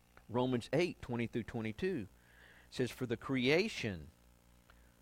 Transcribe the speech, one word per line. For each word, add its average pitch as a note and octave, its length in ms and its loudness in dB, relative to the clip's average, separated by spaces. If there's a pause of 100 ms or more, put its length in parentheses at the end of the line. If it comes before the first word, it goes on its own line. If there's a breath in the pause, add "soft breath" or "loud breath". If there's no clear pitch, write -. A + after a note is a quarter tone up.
(280)
Romans B2 440 2
eight E3 300 2
twenty A#2+ 240 -2
through A2+ 160 -2
twenty-two A2+ 680 -2 (640 loud breath)
says, B2 200 0
"For - 140 -6
the A2+ 140 0
creation B2+ 920 0 (920 soft breath)